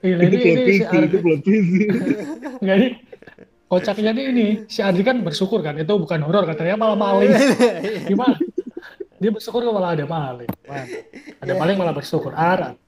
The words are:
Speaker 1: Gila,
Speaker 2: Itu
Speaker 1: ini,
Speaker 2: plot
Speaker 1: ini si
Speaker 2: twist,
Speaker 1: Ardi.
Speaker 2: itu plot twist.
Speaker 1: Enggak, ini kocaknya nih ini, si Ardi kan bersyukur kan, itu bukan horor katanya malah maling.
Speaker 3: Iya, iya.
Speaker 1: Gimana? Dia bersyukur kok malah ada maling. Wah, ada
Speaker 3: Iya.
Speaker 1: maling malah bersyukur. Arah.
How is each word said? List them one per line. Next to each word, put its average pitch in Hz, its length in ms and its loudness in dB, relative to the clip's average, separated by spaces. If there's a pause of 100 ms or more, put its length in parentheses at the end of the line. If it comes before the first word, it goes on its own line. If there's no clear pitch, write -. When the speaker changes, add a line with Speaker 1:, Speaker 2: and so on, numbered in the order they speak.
Speaker 1:
Gila, 180 160 2
Speaker 2:
Itu 180 160 6
Speaker 1:
ini, - 0 -
Speaker 2:
plot 247 80 2
Speaker 1:
ini 170 120 6
si 254 80 2
Speaker 2:
twist, 202 240 4
Speaker 1:
Ardi. 160 160 4
Speaker 2:
itu 156 160 0
plot 160 240 2
twist. 196 240 4 (920)
Speaker 1:
Enggak, 190 200 2
ini 254 80 4 (760)
kocaknya 208 480 -2
nih 262 180 -4
ini, 240 160 2 (220)
si - 160 -4
Ardi 190 160 2
kan 247 240 2
bersyukur 185 400 -2
kan, 147 160 -4
itu 160 160 -4
bukan 165 260 -2
horor 175 220 0
katanya 165 320 -2
malah 214 220 0
maling. 202 340 2
Speaker 3:
Iya, 214 80 4 (400)
iya. 214 240 -6
Speaker 1:
Gimana? 233 320 0 (800)
Dia 208 160 0
bersyukur 226 320 -4
kok 233 80 0
malah 180 240 0
ada 147 80 -2
maling. 131 460 -8 (180)
Wah, 139 160 -10 (560)
ada - 120 -6
Speaker 3:
Iya. - 80 -2
Speaker 1:
maling 175 200 2
malah 165 160 0
bersyukur. 143 400 -4
Arah. 165 400 0 (120)